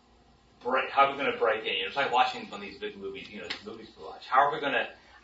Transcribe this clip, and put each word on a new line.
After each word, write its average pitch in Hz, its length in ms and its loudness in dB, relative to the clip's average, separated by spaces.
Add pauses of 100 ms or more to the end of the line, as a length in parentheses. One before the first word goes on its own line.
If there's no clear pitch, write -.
(600)
break, 131 300 0
how 135 140 8
are 139 80 4
we 135 40 -8
gonna 123 200 0
break 110 280 2
in? 113 80 0
You 120 100 -2
know, 120 40 -4
it's - 80 -10
like 135 160 0
watching 123 380 4
one 101 120 -10
of 101 60 -10
these 98 100 -14
big 101 200 -8
movies, 98 340 -10
you 101 80 -12
know, 90 80 -10
these - 180 -10
movies 110 220 -12 (100)
to - 60 -16
watch. - 260 -14
How - 120 8
are 143 120 4
we 151 60 -4
gonna, 131 280 0 (360)